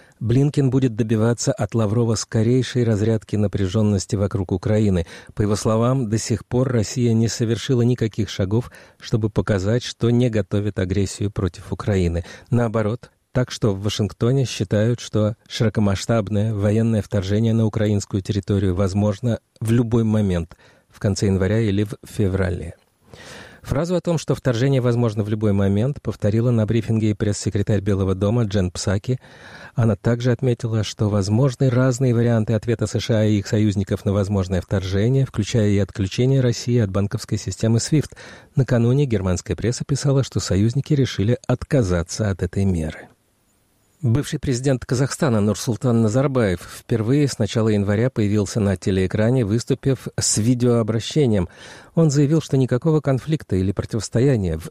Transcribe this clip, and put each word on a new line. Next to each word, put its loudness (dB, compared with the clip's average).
Блинкен 2
будет 0
добиваться 0
от -4
Лаврова 2
скорейшей 0
разрядки 0
напряжённости 0
вокруг -2
Украины. 2
По -2
его 0
словам, 0
до 0
сих -4
пор 0
Россия 0
не 2
совершила 0
никаких 0
шагов, -2
чтобы -2
показать, 0
что -2
не 2
готовит -2
агрессию -2
против -4
Украины. 0
Наоборот, -2
так 0
что 0
в -6
Вашингтоне 0
считают, 0
что -2
широкомасштабное 0
военное 0
вторжение 0
на 2
украинскую 0
территорию 0
возможно 0
в -2
любой 2
момент, 0
в -20
конце 0
января 2
или 0
в -10
феврале. -2
Фразу -2
о 0
том, -2
что -2
вторжение 0
возможно 0
в -4
любой 0
момент, 0
повторила 0
на 2
брифинге 0
и 2
пресс-секретарь -2
Белого 0
дома 0
Джен 0
Псаки. -4
Она 2
также 0
отметила, -2
что -2
возможны 2
разные 2
варианты 2
ответа -2
С -2
Ш 0
А 4
и 4
их -2
союзников 0
на 0
возможное 0
вторжение, 0
включая 0
и 2
отключение 0
России 0
от 2
банковской -4
системы 0
свифт. -2
Накануне 2
германская -2
пресса -2
писала, 0
что -4
союзники 0
решили 0
отказаться 0
от -4
этой -2
меры. -2
Бывший 0
президент -2
Казахстана 0
Нурсултан 0
Назарбаев 2
впервые 0
с -6
начала 0
января 2
появился 0
на 2
телеэкране, 0
выступив -2
с -2
видеообращением. 2
Он 4
заявил, 2
что -4
никакого 2
конфликта -2
или 0
противостояния 0
в -10